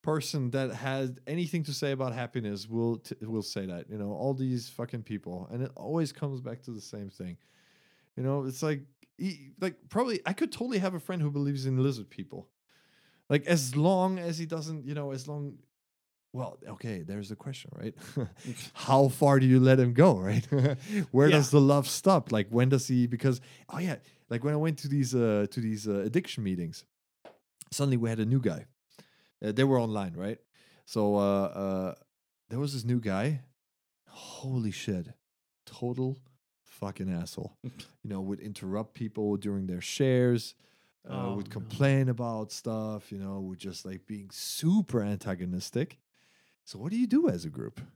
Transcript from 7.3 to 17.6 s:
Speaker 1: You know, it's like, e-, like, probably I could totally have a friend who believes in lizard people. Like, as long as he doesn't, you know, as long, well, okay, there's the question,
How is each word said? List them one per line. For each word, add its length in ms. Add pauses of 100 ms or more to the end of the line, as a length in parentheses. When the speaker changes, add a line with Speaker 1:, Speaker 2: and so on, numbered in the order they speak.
Speaker 1:
You 80
know, 220
it's 180
like, 180 (360)
e-, 320 (100)
like, 160 (140)
probably 360
I 80
could 180
totally 280
have 140
a 60
friend 220
who 100
believes 340
in 180
lizard 260
people. 380 (800)
Like, 160
as 300
long 440
as 180
he 80
doesn't, 400
you 80
know, 180
as 160
long, 300 (760)
well, 240 (100)
okay, 360
there's 260
the 60
question, 400